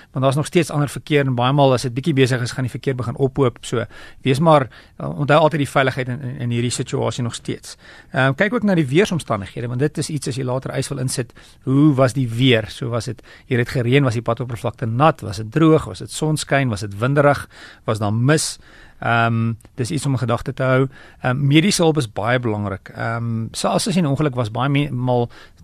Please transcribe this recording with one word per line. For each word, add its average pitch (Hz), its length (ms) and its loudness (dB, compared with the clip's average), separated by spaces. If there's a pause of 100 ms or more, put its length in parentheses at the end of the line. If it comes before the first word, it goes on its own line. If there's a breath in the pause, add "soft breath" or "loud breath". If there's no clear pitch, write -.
(120 loud breath)
want 131 140 -4
daar's 135 100 2
nog 143 100 0
steeds - 280 0
ander 147 160 0
verkeer 143 360 0
en 131 100 0
baie 123 180 2
maal 139 200 6
as 123 120 0
dit 123 80 -6
bietjie 135 240 -2
besig 127 240 4
is, 120 100 -4
gaan 131 140 -4
die 117 80 -6
verkeer 131 220 -4
begin 123 200 -6
ophoop. 135 460 0
So 113 240 -4 (400 loud breath)
wees 131 140 2
maar, 151 300 4 (280 loud breath)
eh, 143 120 -8 (100)
onthou 143 180 4
altyd 160 220 2
die 139 100 -2
veiligheid 131 380 0
in, 127 140 -8
in, 127 260 -10
in - 20 -2
hierdie 120 240 -2
situasie 123 500 -4
nog 113 120 -4
steeds. - 420 -12 (340 loud breath)
Ehm, 135 220 2
kyk 202 200 0
ook 240 100 -2
na 202 120 2
die 160 120 2
weeromstandighede, 127 800 -2
want 123 120 -4
dit 147 180 -2
is 151 120 -4
iets 151 180 -6
as 117 80 -4
jy 135 80 -6
later 127 300 -4
ys 135 160 -4
wil 139 80 -8
insit, 131 360 -4 (300 loud breath)
hoe 143 300 4
was 127 240 2
die 127 120 0
weer? 113 400 4
So - 200 -8
was 120 160 -4
dit, - 160 -10 (240 loud breath)
hier 123 160 0
het 120 80 -2
gereën, 131 340 2
was 120 140 0
die 113 80 -6
padoppervlakte 120 600 -4
nat, 131 360 2
was 101 160 -8
dit 110 140 -10
droog, 156 340 4
was 98 140 -12
dit 110 120 -14
sonskyn, 143 600 -2
was 95 60 -4
dit 101 180 -8
winderig, 139 520 0 (360 loud breath)
was 107 140 -2
daar 104 140 0
mis? 131 440 2 (420 loud breath)
Ehm, 117 540 0 (220)
dis 120 160 -4
iets 147 140 -4
om 139 60 0
in 131 60 0
gedagte 120 360 -4
te 135 100 -4
hou. 131 240 2 (340 loud breath)
Ehm, 135 260 0
mediese 160 360 4
hulp 156 140 2
is 117 140 -4
baie 117 280 0
belangrik. 104 560 -4
Ehm, 117 560 -4
so - 160 -4
as, 185 200 -2
as 190 60 -2
jy 180 60 2
in 175 60 2
'n 139 100 0
ongeluk 147 200 -2
was, 120 160 -2
baie 123 180 -2
me-, 143 220 0
maal 123 380 -2 (340 loud breath)